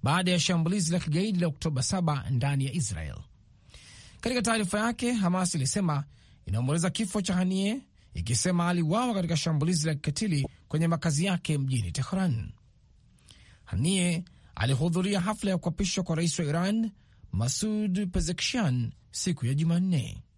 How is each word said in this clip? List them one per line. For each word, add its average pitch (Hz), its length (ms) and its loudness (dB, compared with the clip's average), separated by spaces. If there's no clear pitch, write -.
baada 180 280 2
ya 180 80 4
shambulizi 170 540 2
la 180 60 2
kigaidi 180 400 0
la 170 80 2
Oktoba 143 360 -2
saba 160 460 0
ndani 135 360 0
ya 135 80 -4
Israel. 95 420 -4
Katika 247 200 0
taarifa 214 380 0
yake, 240 340 0
Hamas 185 420 2
ilisema 147 480 0
inaomboleza 135 440 0
kifo 214 320 -2
cha 185 120 -2
Haniyeh, 190 440 0
ikisema 170 560 0
aliuawa 180 440 2
katika 170 240 0
shambulizi 156 500 0
la 156 60 0
kikatili 147 540 0
kwenye 165 200 0
makazi 165 380 2
yake 175 320 0
mjini 131 340 -2
Tehran. 143 600 -2
Haniyeh 175 560 2
alihudhuria 170 680 0
hafla 202 300 -2
ya 185 60 2
kuapishwa 175 460 -2
kwa 165 120 -2
rais 160 240 0
wa 170 60 0
Iran, 196 460 0
Masoud 208 800 0
Pezeshkian, 160 800 0
siku - 340 -2
ya 127 80 0
Jumanne. 165 680 0